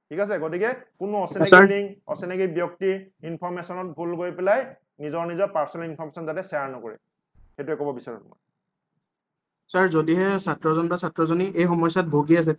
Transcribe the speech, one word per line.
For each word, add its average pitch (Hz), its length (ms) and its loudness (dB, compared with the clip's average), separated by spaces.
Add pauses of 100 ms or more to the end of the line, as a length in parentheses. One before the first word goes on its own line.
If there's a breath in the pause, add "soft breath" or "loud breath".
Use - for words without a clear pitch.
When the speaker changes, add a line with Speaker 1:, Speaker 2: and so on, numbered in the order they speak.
(120)
Speaker 1:
ঠিক 156 80 -4
আছে? 202 200 -2
গতিকে 175 300 -2 (320)
কোনো 208 140 -4 (100)
অচিনাকি 196 260 2
Speaker 2:
ছাৰ। 185 200 12
Speaker 1:
লিংক, 202 160 -2 (200)
অচিনাকি 185 380 -4 (120)
ব্যক্তি 175 320 -4 (400)
ইনফৰমেশ্যনত 180 580 -8 (100)
ভুল 170 180 -6
গৈ 175 160 -6
পেলাই 190 280 2 (440)
নিজৰ 156 280 -6
নিজৰ 185 240 0
পাৰ্চনেল 165 360 -4
ইনফৰমেশ্যন 156 380 -12
যাতে 160 200 -6
শ্বেয়াৰ 139 240 -4
নকৰে, 113 220 -12 (600)
সেইটোৱে 147 240 -6
ক'ব 143 100 -4 (100)
বিচাৰোঁ 117 300 -14
মই। - 100 -20 (1300)
Speaker 2:
ছাৰ, 185 200 2
যদিহে 165 380 2 (180)
ছাত্ৰজন 160 460 0
বা 175 100 -2
ছাত্ৰজনী 170 440 0 (140)
এই 175 120 4
সমস্যাত 170 340 2
ভুগি 151 320 2
আছে, 160 220 2